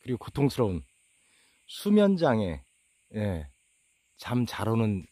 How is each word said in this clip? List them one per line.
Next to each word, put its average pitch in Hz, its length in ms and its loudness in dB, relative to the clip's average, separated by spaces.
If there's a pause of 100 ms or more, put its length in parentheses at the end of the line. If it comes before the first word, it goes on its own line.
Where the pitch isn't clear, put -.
그리고 123 160 -6
고통스러운 117 640 -2 (800)
수면장애, 160 960 2 (520)
예, 92 340 -4 (680)
잠 123 300 -2
잘 - 220 -4
오는 107 440 0